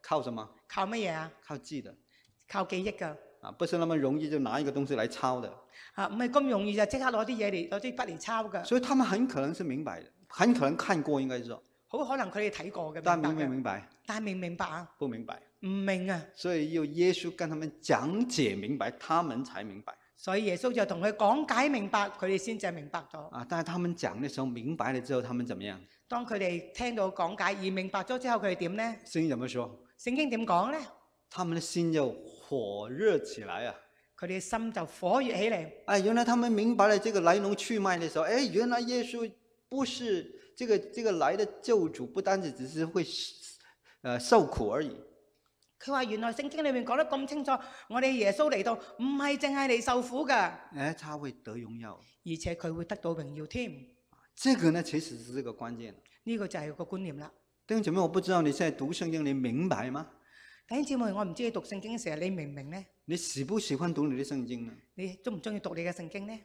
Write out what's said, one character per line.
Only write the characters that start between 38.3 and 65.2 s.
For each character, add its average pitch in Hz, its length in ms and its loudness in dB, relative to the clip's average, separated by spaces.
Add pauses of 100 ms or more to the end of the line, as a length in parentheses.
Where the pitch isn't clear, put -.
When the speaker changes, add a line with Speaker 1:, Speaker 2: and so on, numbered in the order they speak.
Speaker 1:
原 208 160 4
来 240 140 2
耶 240 220 0
稣 233 280 -4 (380)
不 262 160 0
是 208 500 -2 (200)
这 247 120 -4
个， 214 100 6 (140)
这 233 120 -6
个 214 100 4
来 160 240 4
的 208 80 2 (160)
救 208 260 4
主， 127 180 -6
不 156 160 -4
单 196 200 2
只 160 100 -2
只 127 160 -8
是 160 180 -2
会， 170 200 0 (960)
呃， 123 180 -2
受 190 260 8
苦 113 240 -2
而 131 140 0
已。 143 60 -4 (880)
Speaker 2:
佢 - 120 -8
話： 269 140 2
「原 214 140 -4
來 226 140 -2
聖 285 160 -4
經 302 140 -4
裏 285 80 2
面 247 140 0
講 247 120 2
得 302 80 4
咁 269 220 -2
清 285 180 -4
楚， 277 60 2 (360)
我 233 140 0
哋 262 100 4
耶 214 220 4
穌 302 180 4
嚟 214 120 2
到 233 100 2
唔 - 320 -6 (120)
係 285 200 2
淨 277 160 2
係 277 140 2
嚟 240 140 4
受 247 200 2
苦 247 260 -2
㗎。」 208 240 4 (240)
Speaker 1:
哎， 147 220 0
他 151 200 -10
會 143 140 -8
得 - 240 -12
榮 117 240 -10
耀。 110 140 -12 (320)
Speaker 2:
而 165 100 -4
且 165 200 -4
佢 165 180 -4
會 165 100 -6
得 170 140 -4
到 170 140 -2
榮 151 240 -6
耀 151 100 -8
添。 233 260 -6 (640)
Speaker 1:
这 262 200 6
个 165 160 6
呢， 170 120 2
其 151 160 -2
实 127 180 -8
是 120 160 -14
这 131 100 -4
个 120 100 -8
关 117 240 -8
键。 110 180 -14 (280)
Speaker 2:
呢 226 140 -2
個 202 100 -2
就 175 120 -6
係 151 140 -8
個 175 100 -8
觀 170 140 -6
念 180 200 -6
啦。 147 140 -12 (340)
Speaker 1:
弟 214 100 0
兄 220 80 4
姐 160 80 4
妹， 180 100 4
我 175 60 6
不 170 120 2
知 175 120 0
道 180 100 8
你 151 100 6
現 139 80 -2
在 165 120 4
讀 139 200 -2
聖 175 200 -2
經， 160 140 0
你 139 80 2
明 135 360 2
白 123 220 0
嗎？ 147 180 -8 (580)
Speaker 2:
弟 226 80 -4
兄 294 80 2
姊 285 140 0
妹， 233 160 2
我 202 100 0
唔 175 100 -4
知 247 100 -4
你 233 60 0
讀 220 120 -4
聖 196 180 -8
經 226 180 -8
嘅 - 40 -6
時 - 100 -4
候， 151 60 -4
你 175 120 -2
明 170 200 -4
唔 - 40 -10
明 143 160 -12
呢？ 190 160 -10 (200)
Speaker 1:
你 160 120 -2
喜 139 260 -4
不 190 160 0
喜 147 160 0
歡 170 180 0
讀 151 140 2
你 131 100 0
的 135 60 -2
聖 135 220 -4
經 117 220 -8
呢？ 110 60 -14 (220)
Speaker 2:
你 185 200 -8
鍾 247 180 -6